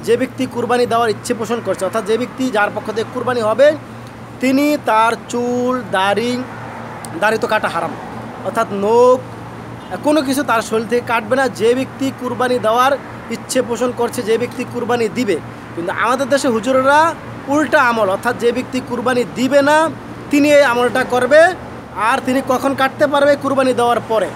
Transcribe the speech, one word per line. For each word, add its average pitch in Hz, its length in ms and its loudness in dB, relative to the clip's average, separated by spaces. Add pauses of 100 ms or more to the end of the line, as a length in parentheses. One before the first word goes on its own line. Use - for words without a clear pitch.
যে 226 120 2
ব্যক্তি 254 300 -2
কুরবানি 240 400 0
দেওয়ার 233 240 2
ইচ্ছে - 240 -4
পোষণ 226 300 -4
করছে, 190 200 -2
অর্থাৎ 202 200 -2
যে 220 140 0
ব্যক্তি, 254 320 -4
যার 208 240 2
পক্ষ 220 120 -8
থেকে 220 180 -4 (100)
কুরবানি 247 260 -2
হবে, 226 320 4 (680)
তিনি 285 460 2
তার 226 260 4 (160)
চুল, 247 540 -2 (100)
দাড়ি, 214 500 0 (800)
দাড়ি 220 180 2
তো 233 80 -2
কাটা 214 220 0
হারাম, 165 220 -4 (540)
অর্থাৎ 220 280 -2
নখ, 233 460 4 (840)
কোনো 302 200 4
কিছু 269 200 -2
তার 226 200 2
শরীর 220 280 -2
থেকে 240 160 2
কাটবে 233 300 0
না। 262 120 2
যে 226 260 2
ব্যক্তি 262 460 -4
কুরবানি 247 380 -2
দেওয়ার 240 340 2 (380)
ইচ্ছে 240 320 -2
পোষণ 240 340 -2
করছে, 233 260 -2
যে 220 160 0
ব্যক্তি 240 340 -4
কুরবানি 233 360 -2
দিবে। 190 280 0 (400)
কিন্তু 175 160 -4
আমাদের 233 360 0
দেশে 277 200 2
হুজুরেরা 262 680 4 (340)
উল্টা 294 340 2
আমল, 226 280 2
অর্থাৎ 233 280 -2
যে 233 140 2
ব্যক্তি 247 360 -4
কুরবানি 240 360 0 (100)
দিবে 262 280 2
না 302 280 4 (400)
তিনি 294 220 4
এই 285 100 8
আমলটা 247 420 2
করবে, 247 380 6 (540)
আর 226 300 2
তিনি 262 220 0
কখন 269 260 0
কাটতে 269 320 0
পারবে? 285 360 4
কুরবানি 262 320 2
দেওয়ার 240 220 2 (120)
পরে। 208 280 0